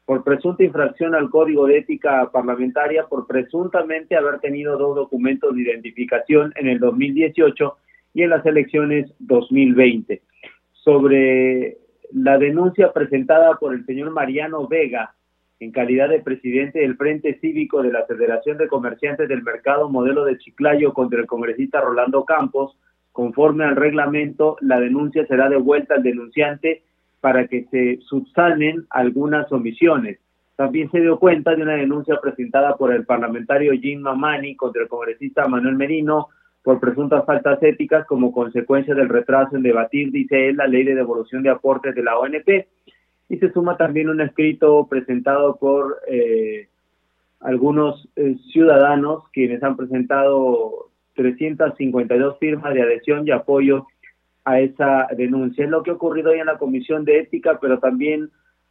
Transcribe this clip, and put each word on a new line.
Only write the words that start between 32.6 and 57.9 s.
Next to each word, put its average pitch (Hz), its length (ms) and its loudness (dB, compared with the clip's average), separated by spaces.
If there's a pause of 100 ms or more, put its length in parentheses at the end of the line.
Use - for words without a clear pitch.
por 127 180 0
el 117 100 0
parlamentario 120 760 0
Jim 143 200 -6
Mamani 139 540 -4
contra 120 280 -4
el 113 40 -8
congresista 120 600 -4
Manuel 127 280 0
Merino 151 520 -2 (340)
por 127 180 2
presuntas 139 460 0
faltas 143 380 0
éticas 151 420 2
como 123 260 0
consecuencia 123 640 -2
del 135 160 0
retraso 135 460 0
en 131 80 -2
debatir, 127 480 0
dice 135 380 0
él, 139 80 -2
la 139 100 0
ley 127 160 2
de 135 100 2
devolución 120 480 -4
de 135 80 2
aportes 127 460 0
de 123 80 -4
la 117 160 0
O 131 80 -2
N 151 140 -6
P. 196 260 2 (600)
Y - 80 -6
se 175 160 0
suma 175 220 0
también 156 340 0
un 156 120 -2
escrito 147 640 2
presentado 139 680 0
por, 139 420 0 (100)
eh, 113 600 -2 (720)
algunos, 143 760 -2
eh, 143 200 0 (160)
ciudadanos 147 720 4 (100)
quienes 123 300 -2
han 135 140 -2
presentado 131 1120 0 (260)
trescientas 139 600 -2
cincuenta 123 400 -2
y 123 40 4
dos 139 180 -2
firmas 147 380 -4
de 123 80 2
adhesión 147 440 0
y 147 40 0
apoyo 139 560 2 (600)
a 131 120 4
esa 135 480 2 (100)
denuncia. 127 480 -2
Es 147 60 -4
lo 160 100 0
que 160 80 -6
ha 175 60 -2
ocurrido 160 340 -2
hoy 165 100 4
en 160 60 -4
la 156 140 -2
Comisión 139 440 -4
de 151 160 4
Ética, 160 400 -2
pero 131 200 0
también 147 500 -2 (420)